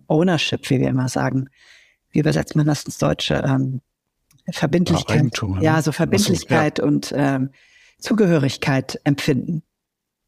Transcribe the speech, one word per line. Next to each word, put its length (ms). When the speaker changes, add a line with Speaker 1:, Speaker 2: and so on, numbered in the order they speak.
Speaker 1:
Ownership, 600
wie 120
wir 80
immer 200
sagen. 400
Wie 80
übersetzt 340
man 120
das 180
ins 140
Deutsche? 480
Ähm, 340
Verbindlichkeit. 640
Speaker 2:
Ja, 60
Eigentum, 400
Speaker 1:
Ja, 140
Speaker 2:
ne? 0
Speaker 1:
so 20
Speaker 2:
Ach 60
so, 80
Speaker 1:
Verbindlichkeit 840
Speaker 2:
ja. 60
Speaker 1:
und, 320
ähm, 340
Zugehörigkeit 1080
empfinden. 580